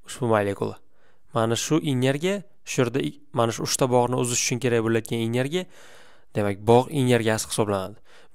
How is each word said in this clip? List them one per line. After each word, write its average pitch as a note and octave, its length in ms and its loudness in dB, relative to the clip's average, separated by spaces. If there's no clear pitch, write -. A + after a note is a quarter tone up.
ushbu - 220 -8
molekula. G#2 500 0
Mana A2+ 260 0
shu D#3 240 0
energiya D3 600 -2
shu - 180 -2
yerda A#2+ 180 0
ik-, D3 200 -6
mana A#2 220 0
shu - 100 -6
uchta C#3 260 0
bog'ni B2 280 2
uzish A#2+ 280 0
uchun B2 160 -2
kerak A#2 240 2
bo'ladigan A2+ 360 -2
energiya, C3 440 -2
demak, G2+ 260 0
bog' A#2 300 6
energiyasi A#2+ 580 2
hisoblanadi. G2+ 480 -2